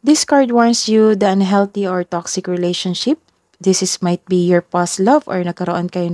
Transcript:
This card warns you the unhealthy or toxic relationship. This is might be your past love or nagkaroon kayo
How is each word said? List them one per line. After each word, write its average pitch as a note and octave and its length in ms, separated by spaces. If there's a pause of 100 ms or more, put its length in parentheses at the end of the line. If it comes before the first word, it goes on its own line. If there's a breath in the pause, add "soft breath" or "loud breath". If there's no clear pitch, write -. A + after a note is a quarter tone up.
This D4+ 160
card C4+ 320
warns A#3 320
you A3 320
the G#3 80
unhealthy G3 560
or F#3 240
toxic F3 400
relationship. F3+ 720 (400)
This F#3+ 240
is - 160
might F3 320
be F#3 80
your F3 240
past F3 400
love C#4 240
or F3+ 160
nagkaroon F3 480
kayo F3 240